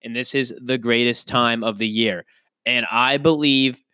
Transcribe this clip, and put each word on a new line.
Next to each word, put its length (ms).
And 100
this 180
is 300
the 160
greatest 480
time 380
of 140
the 100
year. 360
And 280
I 240
believe 640